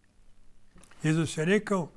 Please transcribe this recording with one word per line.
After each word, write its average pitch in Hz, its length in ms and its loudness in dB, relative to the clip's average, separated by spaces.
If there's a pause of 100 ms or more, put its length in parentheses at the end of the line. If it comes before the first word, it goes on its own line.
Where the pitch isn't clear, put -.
(1040)
Jezus 156 340 2
je 156 80 -2
rekel: 196 520 2